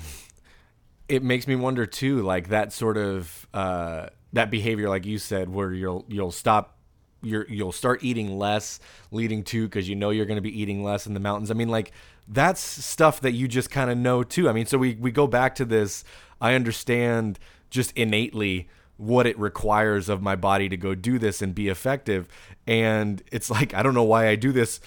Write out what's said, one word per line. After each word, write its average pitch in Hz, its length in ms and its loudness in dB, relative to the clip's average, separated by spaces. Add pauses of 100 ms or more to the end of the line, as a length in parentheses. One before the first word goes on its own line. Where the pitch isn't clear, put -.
(1080)
It 131 140 2
makes 123 240 0
me 135 100 2
wonder 127 300 0
too, 131 360 0
like, 92 260 0
that 107 240 0
sort 110 260 -2
of, 95 560 -4
uh, 87 540 -4 (260)
that 113 160 0
behavior, 104 400 -2
like 95 160 -2
you 104 120 -4
said, 95 300 -4
where 95 240 -4
you'll, 92 340 -6
you'll 101 260 -4
stop, 107 440 2 (460)
you're, 110 260 -4
you'll 101 240 -4
start 123 320 0
eating 110 340 -2
less 104 400 -2 (320)
leading 110 340 -2
to, 110 260 -2
'cause 92 180 -4
you 98 80 -4
know 104 140 0
you're 107 160 2
gonna 104 160 -4
be 107 180 -6
eating 101 240 -4
less 101 220 -4
in 104 80 -6
the 98 60 -4
mountains. 101 300 -4
I 113 40 0
mean, 113 160 0
like, 113 220 -2 (360)
that's 139 320 2
stuff - 640 2
that 131 100 2
you 123 160 -2
just 123 220 0
kinda 127 240 0
know 123 280 2
too. 160 280 2
I - 20 2
mean, 113 140 0
so 139 100 0
we, 127 200 2
we 120 140 -2
go 143 160 4
back 123 300 2
to 135 80 -2
this, 110 400 0 (380)
I 120 120 4
understand 117 840 0 (320)
just 127 260 -2
innately 107 720 0 (300)
what 117 280 4
it 113 120 0
requires 104 720 2
of 98 100 0
my 98 160 0
body 98 320 2
to 95 80 -4
go 95 180 -2
do 113 240 0
this 110 220 0
and 95 140 -4
be 101 140 -2
effective. 98 600 -2 (380)
And 110 560 2 (100)
it's - 180 -6
like, 110 220 0
I 98 100 0
don't 131 120 4
know 120 100 6
why 110 240 6
I 107 80 6
do 123 160 2
this. 120 340 2